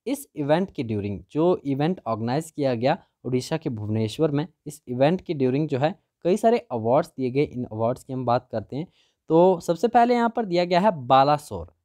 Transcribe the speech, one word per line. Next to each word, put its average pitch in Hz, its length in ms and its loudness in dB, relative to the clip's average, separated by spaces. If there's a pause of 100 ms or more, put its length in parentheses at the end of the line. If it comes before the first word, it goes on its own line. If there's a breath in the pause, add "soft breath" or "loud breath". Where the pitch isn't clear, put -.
इस 269 300 -6
इवेंट 151 340 0
के - 120 -8
ड्यूरिंग 104 380 -6 (100)
जो 175 340 0
इवेंट 143 420 -2
ऑर्गेनाइज 117 440 -4
किया 135 240 -2
गया 131 240 0 (260 soft breath)
उड़ीसा 127 320 -4
के 156 140 -6
भुवनेश्वर 110 600 -2
में, 143 160 -4 (200)
इस - 220 -16
इवेंट 139 320 2
के 175 140 -8
ड्यूरिंग 139 340 0
जो 139 100 -2
है 156 160 0 (300)
कई 180 120 2
सारे 226 360 2
अवार्ड्स 123 440 0
दिए 127 140 -4
गए। 139 140 0
इन 123 200 -6
अवार्ड्स 113 400 -4
की - 80 -14
हम 131 140 -6
बात 120 260 0
करते 110 240 -8
हैं 151 100 -6 (440)
तो 175 300 6
सबसे 180 280 -2
पहले 240 260 4
यहाँ 233 220 2
पर 240 80 -2
दिया 175 200 0
गया 175 160 2
है 214 100 4 (160)
बालासोर, 135 640 2 (120)